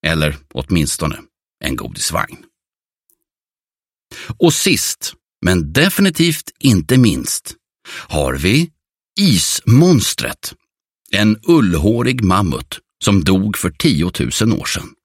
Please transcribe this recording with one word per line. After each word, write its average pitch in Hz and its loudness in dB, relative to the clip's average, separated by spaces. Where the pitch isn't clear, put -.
Eller 76 0
åtminstone - -2
en - -6
godisvagn. - -8
Och 165 2
sist, - -4
men 82 0
definitivt 170 0
inte 110 2
minst, - 0
har - -4
vi 104 0
ismonstret. 127 2
En 107 0
ullhårig 117 2
mammut 92 0
som 98 4
dog 95 0
för 87 -2
tiotusen 87 -2
år - -6
sedan. - -8